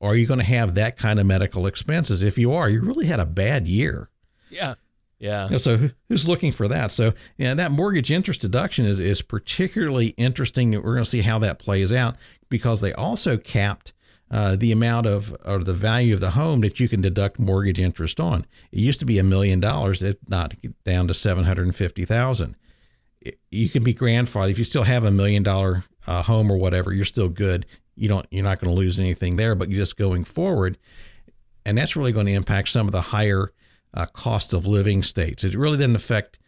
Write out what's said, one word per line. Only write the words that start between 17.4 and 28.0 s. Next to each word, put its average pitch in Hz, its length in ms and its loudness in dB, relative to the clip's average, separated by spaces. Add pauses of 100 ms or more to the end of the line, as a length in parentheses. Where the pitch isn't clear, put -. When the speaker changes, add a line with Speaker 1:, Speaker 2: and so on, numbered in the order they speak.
Speaker 1:
mortgage 95 400 0
interest 87 400 -2
on. 85 240 0 (260)
It - 80 -6
used 131 220 2
to 151 40 -8
be 113 140 2
a 95 60 4
million 95 340 4
dollars, 95 460 0
if 98 120 -2 (120)
not 87 260 -2 (300)
down 90 240 2
to 85 60 0
seven 92 280 0
hundred 87 240 2
and 90 80 0
fifty 92 300 -4
thousand. 110 500 -2 (680)
It, - 200 -16 (100)
you 113 180 0
can 123 140 0
be 120 100 2
grandfathered. 117 580 0
If 98 80 -2
you 117 60 0
still 120 200 0
have 123 180 4
a 107 80 4
million 98 320 4
dollar, 95 420 0 (220)
uh, 87 160 -2
home 110 280 2
or 98 80 2
whatever, 92 340 0
you're 95 120 0
still 95 240 0
good. 87 380 -2 (300)
You 110 120 -4